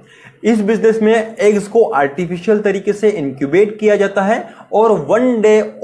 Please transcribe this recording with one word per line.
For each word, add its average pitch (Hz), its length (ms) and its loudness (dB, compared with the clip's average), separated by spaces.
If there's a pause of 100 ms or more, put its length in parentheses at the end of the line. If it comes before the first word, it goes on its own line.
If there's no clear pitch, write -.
(440)
इस 214 180 2
बिजनेस 214 400 0
में 220 380 0
एग्स 202 280 2
को 233 160 2
आर्टिफिशियल 175 760 -2
तरीके 202 340 -2
से 208 160 0
incubate 151 720 -2
किया 208 160 2
जाता 196 260 -2
है 208 280 -2 (240)
और 202 380 2
one 233 340 2
day 214 180 4 (200)